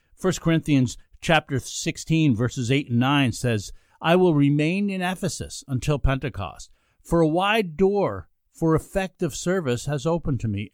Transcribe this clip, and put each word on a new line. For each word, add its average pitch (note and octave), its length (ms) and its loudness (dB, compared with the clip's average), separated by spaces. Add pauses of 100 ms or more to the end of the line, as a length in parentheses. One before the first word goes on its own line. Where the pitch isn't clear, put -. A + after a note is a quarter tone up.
(160)
First - 260 -2
Corinthians D3+ 560 2 (240)
chapter D#3 380 0
sixteen, D#3 760 0
verses A#2+ 360 -2
eight C#3 180 0
and A#2 100 2
nine C3+ 320 2
says, A2+ 400 -4 (280)
"I E3+ 160 2
will F3+ 200 4
remain D3+ 560 2
in F#3+ 100 -6
Ephesus - 640 -6
until C#3 300 -2
Pentecost, B2+ 720 -4 (320)
for E3+ 200 2
a D#3+ 60 6
wide F#3 500 0
door F#3+ 520 0 (240)
for D#3+ 220 2
effective F3+ 580 -4
service E3 540 -2
has C#3+ 180 -4
opened B2+ 360 -2
to A2+ 60 -2
me, G#2 260 -4